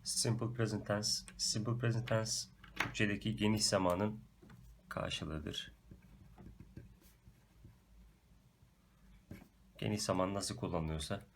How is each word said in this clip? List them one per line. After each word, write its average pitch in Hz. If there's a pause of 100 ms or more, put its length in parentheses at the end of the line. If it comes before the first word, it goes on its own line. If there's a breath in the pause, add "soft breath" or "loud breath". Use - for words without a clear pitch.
simple -
present 104
tense. 104 (120)
Simple 120
present 117
tense, 110 (260)
Türkçedeki 104
geniş 104
zamanın 98 (720)
karşılığıdır. - (4000)
Geniş 104
zaman 92
nasıl 98
kullanılıyorsa 82 (100)